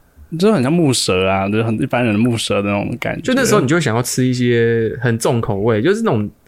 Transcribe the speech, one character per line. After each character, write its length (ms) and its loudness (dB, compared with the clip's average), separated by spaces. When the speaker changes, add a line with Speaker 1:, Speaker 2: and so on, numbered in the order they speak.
Speaker 1:
就 140 4
很 100 2
像 100 0
木 200 2
蛇 360 0
啊， 200 0
就 100 0
是 40 0
很 180 -2
一 60 0
般 180 -2
人 100 0
的 40 0
木 180 2
蛇 260 -2
的 80 -2
那 20 0
种 280 -4
感 160 -6
觉。 60 -10
Speaker 2:
就 120 0
那 100 2
时 100 2
候 60 4
你 80 0
就 80 2
会 40 2
想 140 0
要 80 0
吃 220 -2
一 80 0
些 680 0
很 180 0
重 220 0
口 180 -2
味， 240 2
就 120 2
是 80 -2
那 80 0
种 180 0